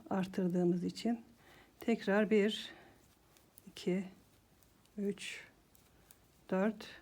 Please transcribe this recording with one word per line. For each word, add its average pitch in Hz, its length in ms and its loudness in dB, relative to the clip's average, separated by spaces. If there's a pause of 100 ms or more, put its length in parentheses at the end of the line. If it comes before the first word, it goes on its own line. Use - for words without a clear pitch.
(100)
artırdığımız 180 720 0
için. 226 360 -2 (600)
Tekrar 214 500 2
bir, 214 420 2 (920)
iki, 185 380 -2 (920)
üç, - 460 -4 (1080)
dört, 214 360 0 (160)